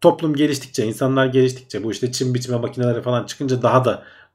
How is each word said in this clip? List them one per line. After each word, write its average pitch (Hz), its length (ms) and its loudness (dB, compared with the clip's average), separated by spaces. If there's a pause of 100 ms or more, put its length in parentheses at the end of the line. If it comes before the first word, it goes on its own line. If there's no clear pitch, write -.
toplum 160 340 4
geliştikçe, 139 500 -2
insanlar 131 400 0
geliştikçe, 127 580 0
bu 110 80 -4
işte 123 200 -4
çim 127 220 -2
biçme 123 240 -4
makineleri 117 440 -2
falan 120 240 -2
çıkınca 127 360 -4
daha 123 240 4
da 110 180 -2 (320)